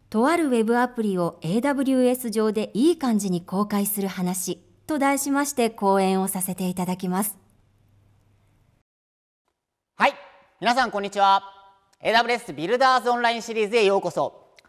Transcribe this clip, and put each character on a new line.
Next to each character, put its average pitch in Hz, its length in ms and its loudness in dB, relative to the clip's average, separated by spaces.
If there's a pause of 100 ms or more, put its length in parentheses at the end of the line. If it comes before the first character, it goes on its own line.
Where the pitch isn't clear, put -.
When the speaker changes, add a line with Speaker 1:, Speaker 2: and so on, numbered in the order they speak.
Speaker 1:
と 226 180 0
あ 339 100 2
る 320 100 0
ウ 254 40 0
ェ 226 120 2
ブ 233 140 2
ア 240 100 2
プ 226 160 -6
リ 196 140 0
を 170 240 -2
エ 170 160 -2
ー 240 40 0
ダ 285 120 0
ブ 269 100 -2
リ 262 80 0
ュ 254 140 4
ー - 20 6
エ 247 80 2
ス 247 140 -8
上 214 240 0
で 214 200 -4
い 302 200 4
い 339 40 -4
感 226 220 0
じ 196 100 -4
に 175 120 -2
公 196 240 -2
開 202 200 -2
す 196 160 -4
る 196 60 -2
話 185 560 -6 (240)
と 302 120 -2
題 277 200 2
し 277 120 -4
ま 277 140 0
し 277 60 -8
て 233 180 0
講 196 300 2
演 190 220 2
を 190 80 -2
さ 190 120 -6
せ 180 140 -6
て 185 140 -4
い 180 60 -4
た 185 100 -4
だ 180 100 -4
き 185 140 -6
ま 190 160 -2
す。 - 120 -8 (2500)
Speaker 2:
は 226 100 6
い、 277 60 2 (480)
皆 233 140 2
さ 254 100 2
ん - 60 -6
こ 202 80 -4
ん 196 40 -6
に 196 80 -8
ち 202 80 -4
は。 196 240 4 (560)
エ 196 120 -2
ー - 20 2
ダ 233 100 4
ブ 233 60 -4
リ 240 60 2
ュ - 20 -4
ー - 20 -4
エ 233 60 -18
ス 165 80 -12
ビ 151 160 -8
ル 240 80 0
ダ 254 220 4
ー 214 40 -14
ズ 240 60 -2
オ 240 80 2
ン 240 40 -4
ラ 233 100 2
イ 233 80 -4
ン - 20 -10
シ 226 120 -10
リ 214 120 0
ー 196 40 -4
ズ 226 60 -2
へ 226 80 4
よ 196 140 4
う 185 40 0
こ 175 100 -6
そ。 - 420 -6 (160)